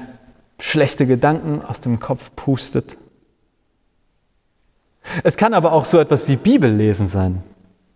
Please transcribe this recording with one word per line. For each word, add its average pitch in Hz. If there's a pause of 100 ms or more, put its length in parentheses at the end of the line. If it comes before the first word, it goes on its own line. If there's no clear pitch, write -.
(600)
schlechte 143
Gedanken 147
aus -
dem 117
Kopf -
pustet. - (2250)
Es -
kann 226
aber 170
auch 156
so 175
etwas 147
wie 139
Bibellesen 107
sein. 92 (520)